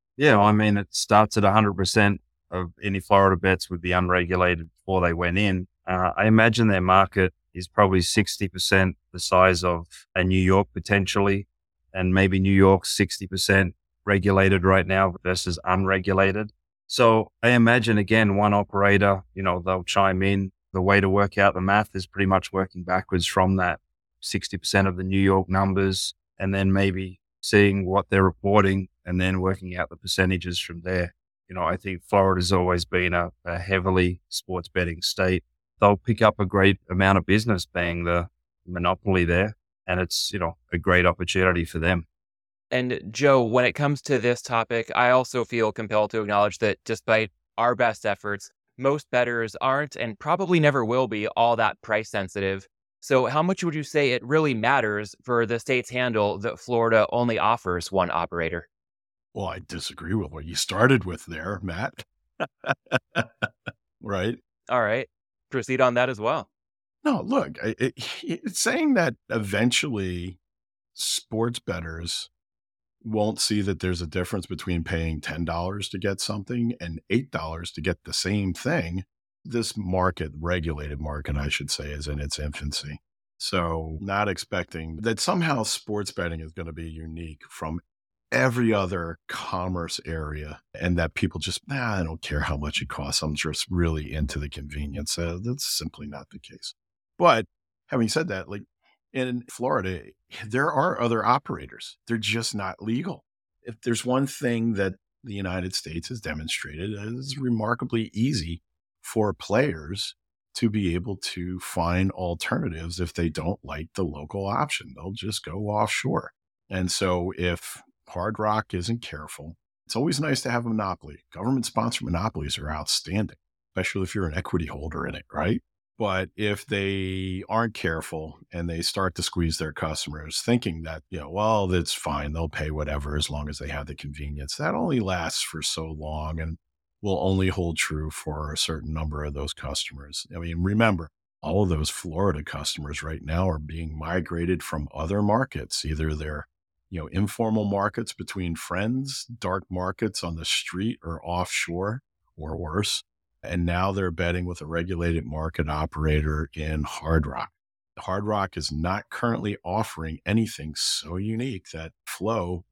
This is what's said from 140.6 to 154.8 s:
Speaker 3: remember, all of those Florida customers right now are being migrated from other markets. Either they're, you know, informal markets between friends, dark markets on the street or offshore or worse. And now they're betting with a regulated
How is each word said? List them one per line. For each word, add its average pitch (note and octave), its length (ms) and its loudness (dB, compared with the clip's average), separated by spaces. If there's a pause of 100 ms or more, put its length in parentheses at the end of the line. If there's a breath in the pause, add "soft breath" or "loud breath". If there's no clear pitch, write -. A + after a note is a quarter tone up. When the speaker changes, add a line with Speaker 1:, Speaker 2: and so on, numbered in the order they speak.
Speaker 3:
remember, G#2 480 4 (320)
all F2+ 220 2
of F#2 40 2
those D#2 220 0
Florida E2 540 -2
customers D2 580 -8
right D#2 200 -8
now F2 260 0
are D#2 100 -2
being D#2 400 -8
migrated E2+ 640 -2
from D2 320 -6
other F2 260 -2
markets. G#2 640 0
Either D#2 300 -2
they're, D2+ 320 -8 (440)
you F2 100 -8
know, - 80 -8
informal G#2+ 560 0
markets G2+ 480 -2
between F2+ 420 -6
friends, A#2+ 720 -4
dark G2 420 -6
markets F#2+ 540 -4
on E2+ 140 -6
the E2 80 -10
street - 580 -4
or E2 220 -8
offshore F2+ 800 -4 (340)
or D#2+ 200 -8
worse. E2 460 -4 (380)
And F2 240 -2
now F#2 280 0
they're F#2+ 180 -2
betting F2 360 -2
with F2 140 -8
a D2+ 60 -12
regulated E2+ 580 -2